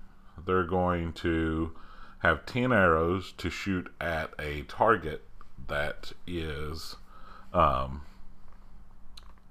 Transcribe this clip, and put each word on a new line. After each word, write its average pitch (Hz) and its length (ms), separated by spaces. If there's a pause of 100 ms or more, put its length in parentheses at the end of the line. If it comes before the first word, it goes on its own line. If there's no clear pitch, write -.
(460)
they're 92 180
going 87 500
to 80 580 (480)
have 80 260
ten 127 260
arrows 90 640
to - 140
shoot 92 500
at 80 380
a 73 240
target 87 600 (460)
that 73 440 (140)
is, 78 680 (560)
um, 71 500 (1500)